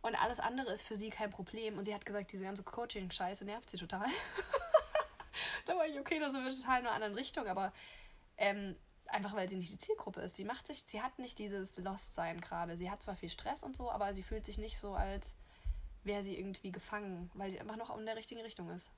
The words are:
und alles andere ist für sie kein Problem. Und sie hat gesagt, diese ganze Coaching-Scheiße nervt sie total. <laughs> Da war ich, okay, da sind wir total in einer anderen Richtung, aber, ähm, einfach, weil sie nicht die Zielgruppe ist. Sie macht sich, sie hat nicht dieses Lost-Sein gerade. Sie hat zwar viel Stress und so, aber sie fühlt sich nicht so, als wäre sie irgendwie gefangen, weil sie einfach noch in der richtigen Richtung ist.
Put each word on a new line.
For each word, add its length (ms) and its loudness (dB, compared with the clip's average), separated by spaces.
und 140 2
alles 240 4
andere 320 2
ist 120 0
für 120 -4
sie 140 0
kein 200 0
Problem. 480 -4
Und 60 -2
sie 100 0
hat 120 -4
gesagt, 260 -2
diese 140 -4
ganze 180 -4
Coaching-Scheiße 800 -2
nervt 240 -6
sie 80 -6
total. 340 -2
<laughs> 40 2
Da 100 4
war 100 8
ich, 140 0
okay, 200 2
da 120 4
sind 120 0
wir 120 0
total 240 6
in 80 2
einer 80 4
anderen 180 0
Richtung, 340 -2
aber, 240 2
ähm, 380 4
einfach, 300 2
weil 120 4
sie 80 -2
nicht 160 -2
die 60 -10
Zielgruppe 440 0
ist. 140 0
Sie 80 -4
macht 220 -2
sich, 180 -4
sie 180 -4
hat 180 -2
nicht 180 -6
dieses 400 -2
Lost-Sein 640 -2
gerade. 340 -2
Sie 140 -2
hat 140 -4
zwar 120 -2
viel 140 -6
Stress 320 0
und 160 -4
so, 140 0
aber 240 2
sie 80 -4
fühlt 240 -2
sich 100 -4
nicht 220 -2
so, 160 -2
als 400 0
wäre 200 2
sie 160 -2
irgendwie 320 -4
gefangen, 640 -4
weil 160 -2
sie 80 -4
einfach 160 -4
noch 200 -4
in 100 -4
der 100 0
richtigen 260 -6
Richtung 300 -6
ist. 260 -8